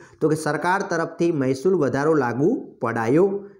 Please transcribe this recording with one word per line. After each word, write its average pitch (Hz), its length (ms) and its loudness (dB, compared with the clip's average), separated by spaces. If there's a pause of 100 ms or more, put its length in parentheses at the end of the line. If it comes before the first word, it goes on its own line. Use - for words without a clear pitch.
(220)
તો 156 80 2
કે 156 60 2
સરકાર 151 460 -2
તરફથી 170 500 -2
મહેસૂલ 135 440 0
વધારો 143 380 2
લાગુ 139 680 0
પડાયો. 131 640 2 (140)